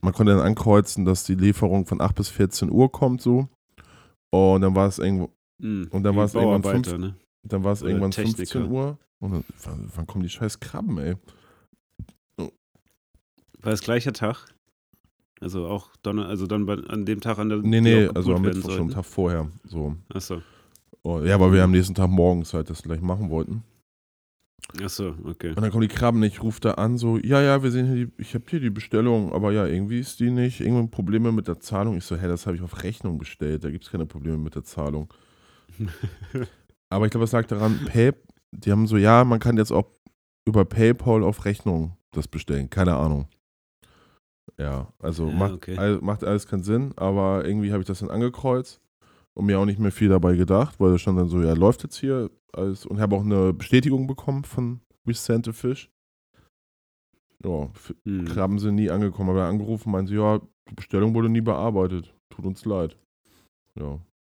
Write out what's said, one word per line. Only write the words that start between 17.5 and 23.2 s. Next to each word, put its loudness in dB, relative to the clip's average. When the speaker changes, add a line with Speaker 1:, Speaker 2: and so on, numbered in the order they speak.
Speaker 1:
Nee, 2
Speaker 2:
die 6
Speaker 1:
nee, 6
Speaker 2:
auch -6
Speaker 1:
also 2
am 2
Speaker 2:
gepoolt 2
werden 0
Speaker 1:
Mittwoch -6
schon -2
einen -2
Speaker 2:
sollten? -8
Speaker 1:
Tag -6
vorher, -2
so. -8
Speaker 2:
Ach -6
so. -10
Speaker 1:
Oh, -4
ja, 4
weil 8
wir 8
am 6
nächsten 4
Tag 2
morgens 2
halt -4
das -12
gleich -6
machen -4